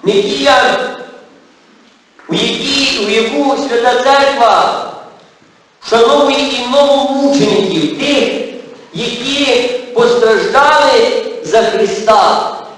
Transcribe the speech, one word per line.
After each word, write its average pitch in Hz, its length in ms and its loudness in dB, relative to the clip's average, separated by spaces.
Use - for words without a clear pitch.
неділя, 269 760 2
у 320 40 -4
якій, 254 720 -2
у 208 40 -4
яку 277 480 0
Свята 247 460 0
Церква 262 840 2
вшановує 269 560 2
і 254 340 -4
новомучеників, 277 1300 0
тих, 277 280 0
які 247 760 -2
постраждали 233 1300 2
за 220 180 2
Христа. - 920 0